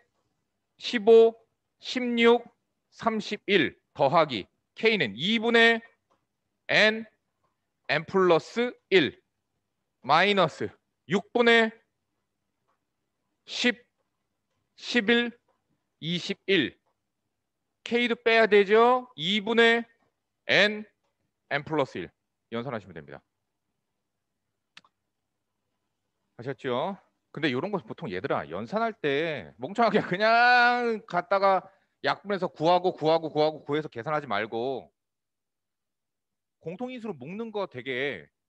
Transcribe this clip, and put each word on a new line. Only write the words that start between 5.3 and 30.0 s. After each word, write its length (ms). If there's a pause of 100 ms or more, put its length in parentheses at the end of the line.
N, 380 (840)
N 160
플러스 680 (140)
일 320 (800)
마이너스 680 (380)
육분의 640 (1700)
십, 400 (880)
십일, 640 (640)
이십일. 800 (1040)
K도 400
빼야 240
되죠. 680
이분의 720 (640)
N, 380 (640)
N 120
플러스 360
일 100 (420)
연산하시면 420
됩니다. 280 (3250)
아셨죠? 600 (340)
근데 200
요런 200
거 80
보통 320
얘들아 380
연산할 440
때 640
멍청하게 440